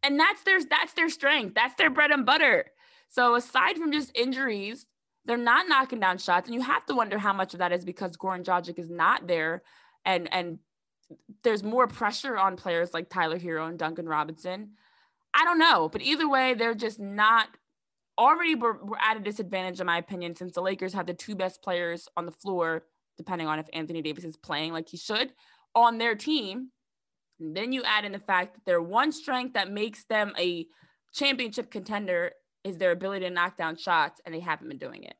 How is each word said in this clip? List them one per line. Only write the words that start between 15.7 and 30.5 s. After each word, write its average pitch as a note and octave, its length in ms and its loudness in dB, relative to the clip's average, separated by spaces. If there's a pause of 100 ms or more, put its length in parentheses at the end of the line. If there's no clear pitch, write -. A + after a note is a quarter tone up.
But G#3 140 -6
either D4+ 260 0
way, C4 240 4
they're A#3 220 0
just A3 260 -6
not, G#3+ 480 4 (720)
already D#4+ 360 4
were, A3+ 300 -2
were G#3 160 -10
at A3 160 2
a G#3+ 40 -10
disadvantage, F#3 600 -6
in F3+ 60 -2
my E3+ 100 2
opinion, E3+ 400 -8
since F3+ 160 -12
the F3 80 -4
Lakers F#3 320 -4
had F#3 140 -4
the F3+ 80 -6
two G#3+ 200 -12
best F#3 280 -6
players F3 540 -4
on E3+ 100 -6
the E3+ 60 -14
floor, E3 520 -4 (320)
depending E3+ 300 -6
on D#3 120 -2
if D#3 140 -10
Anthony D#3+ 300 -6
Davis D3+ 220 -6
is D#3+ 120 -12
playing D#3+ 360 -6
like E3 160 -8
he - 80 -16
should, A3+ 360 -4 (420)
on A#3 240 6
their A3+ 160 2
team. B3+ 560 -4 (680)
And D#3+ 160 -8
then A3+ 160 -4
you C4 120 -4
add G#3+ 200 2
in G3+ 80 -6
the G3+ 60 -8
fact F#3 360 -2
that - 100 -20
their F3 180 2
one A#3 300 0
strength B3+ 420 -6
that G3 160 0
makes G#3 340 -6
them G#3+ 320 0
a F3 300 -2 (480)